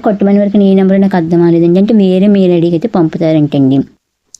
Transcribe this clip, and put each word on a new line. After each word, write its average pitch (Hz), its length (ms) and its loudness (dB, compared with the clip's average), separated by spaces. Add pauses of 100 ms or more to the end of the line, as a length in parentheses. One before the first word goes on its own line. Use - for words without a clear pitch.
కొట్టమని 202 360 0
వరకు 202 160 -2 (100)
ఏ 190 100 2
నెంబర్ 190 260 0
నాకు 190 140 -2
అర్థం 170 240 -2
అవ్వలేదండి. 170 400 2
అంటే 226 100 0 (100)
వేరే 185 320 0
మెయిల్ 185 220 2
ఐడీకి 170 220 -2
అయితే 233 180 -6
పంపుతారంటండి. 151 800 0 (600)